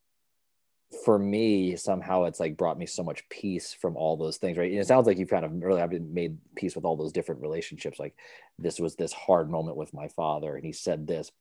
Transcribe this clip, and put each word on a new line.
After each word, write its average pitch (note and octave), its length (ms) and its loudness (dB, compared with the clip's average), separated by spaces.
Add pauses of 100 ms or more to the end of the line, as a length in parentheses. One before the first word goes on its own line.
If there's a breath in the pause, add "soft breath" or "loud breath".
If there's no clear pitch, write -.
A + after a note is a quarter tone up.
(1040)
for G#2+ 160 8
me, G2+ 560 2
somehow F#2 480 0
it's, E2 160 -2
like, D#2+ 160 0
brought D#2+ 240 0
me E2+ 60 -4
so - 180 -6
much D#2 260 -6
peace - 440 -4
from F2 240 -4
all D#2+ 180 2
those D#2+ 220 -4
things, E2+ 200 -2
right? F2 140 2
And G2+ 80 0
it F#2 80 0
sounds B2+ 180 8
like G2 120 6
you've F#2 120 -2
kind F2+ 140 2
of D#2 100 -4
really, F2 280 2
I've E2+ 80 0
been E2 240 -4
made E2 240 -2 (180)
peace F#2 200 -4
with E2 100 -6
all E2 100 2
those D#2 160 -4
different E2 300 -4
relationships. D#2 580 -6
Like, D2 160 -10 (420 loud breath)
this E2+ 220 -4
was E2 160 -2
this E2 180 -4
hard E2 380 4
moment D#2+ 260 -2
with D2+ 160 -8
my D2 140 -10
father, D2+ 480 -2
and C#2 100 -10
he D#2 60 -6
said D#2 340 -2
this, D#2+ 360 -4